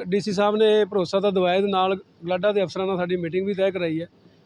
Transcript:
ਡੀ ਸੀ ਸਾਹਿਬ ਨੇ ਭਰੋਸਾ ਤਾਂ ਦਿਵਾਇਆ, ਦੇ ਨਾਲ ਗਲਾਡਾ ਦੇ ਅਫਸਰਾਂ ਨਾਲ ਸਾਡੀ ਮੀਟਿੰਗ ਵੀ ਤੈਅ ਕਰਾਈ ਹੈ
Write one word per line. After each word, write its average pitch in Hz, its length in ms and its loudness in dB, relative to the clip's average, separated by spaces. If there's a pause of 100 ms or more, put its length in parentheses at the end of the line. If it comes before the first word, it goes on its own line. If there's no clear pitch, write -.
ਡੀ 196 120 2
ਸੀ 208 120 -4
ਸਾਹਿਬ 208 240 2
ਨੇ 214 300 4
ਭਰੋਸਾ 196 340 0
ਤਾਂ 202 120 2
ਦਿਵਾਇਆ, 185 300 2
ਦੇ 202 60 0
ਨਾਲ 190 280 2
ਗਲਾਡਾ 185 560 -4
ਦੇ 202 120 0
ਅਫਸਰਾਂ 185 240 -4
ਨਾਲ 190 100 -2
ਸਾਡੀ 180 180 -2
ਮੀਟਿੰਗ 180 320 -4
ਵੀ 202 60 -2
ਤੈਅ 190 180 0
ਕਰਾਈ 170 300 -4
ਹੈ 170 60 -12 (380)